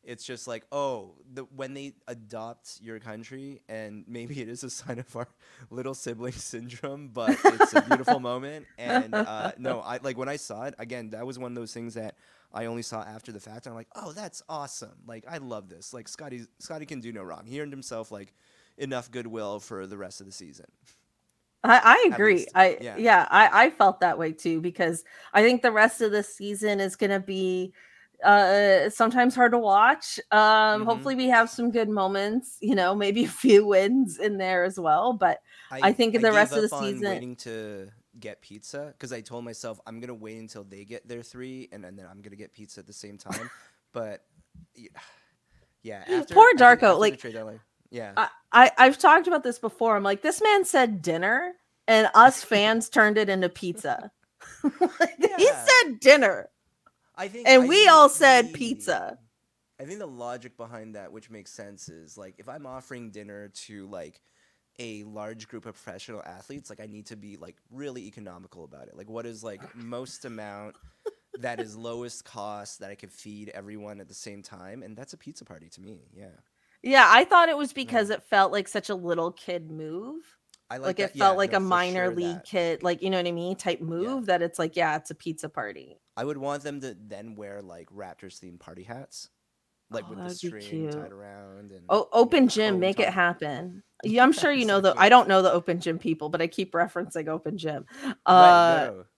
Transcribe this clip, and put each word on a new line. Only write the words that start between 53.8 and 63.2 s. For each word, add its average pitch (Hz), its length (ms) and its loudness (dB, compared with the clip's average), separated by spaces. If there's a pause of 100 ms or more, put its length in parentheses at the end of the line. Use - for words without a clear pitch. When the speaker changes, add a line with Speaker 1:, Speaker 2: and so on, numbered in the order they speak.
Speaker 2:
<laughs> 294 80 0 (300)
Like, - 180 -2 (180)
he 359 100 4
Speaker 1:
Yeah. 554 260 2 (120)
Speaker 2:
said 262 160 -8
dinner. 262 480 4 (680)
Speaker 1:
I 196 120 -10
think, 233 200 -2
Speaker 2:
And 262 120 10
Speaker 1:
I 254 80 2
Speaker 2:
we 403 180 8
Speaker 1:
think - 20 12
Speaker 2:
all 302 200 12
said 254 440 6
Speaker 1:
the, - 20 -14
Speaker 2:
pizza. 151 640 -6 (600)
Speaker 1:
I 139 40 -16
think 185 140 -16
the 202 80 -14
logic 120 500 -14
behind 113 380 -18
that, 92 180 -18
which 110 180 -20
makes 104 220 -20
sense, 101 360 -20
is, 80 300 -20
like, 95 200 -20
if 104 100 -20
I'm 143 180 -18
offering 123 440 -18
dinner 104 380 -20 (180)